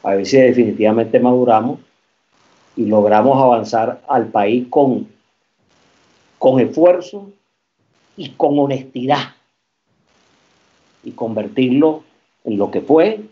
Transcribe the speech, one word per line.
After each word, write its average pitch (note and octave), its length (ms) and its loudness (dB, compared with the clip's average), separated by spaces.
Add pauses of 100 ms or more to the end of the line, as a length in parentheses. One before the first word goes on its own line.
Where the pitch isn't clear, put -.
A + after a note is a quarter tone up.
a G2 140 -2
ver G2 100 -4
si C3+ 120 2
definitivamente A2+ 800 2
maduramos B2 580 0 (960)
y A2+ 100 -2
logramos G#2+ 540 2
avanzar A2+ 680 0
al B2 180 -2
país A2 420 -2
con, B2+ 400 0 (1300)
con C3 220 2
esfuerzo F3 720 0 (880)
y D3 140 -14
con C#3+ 280 0
honestidad, C3+ 760 -4 (1700)
y A#2 100 -16
convertirlo B2+ 920 -2 (420)
en G#2+ 120 -6
lo G2+ 140 -2
que - 100 -4
fue F#3+ 400 0 (120)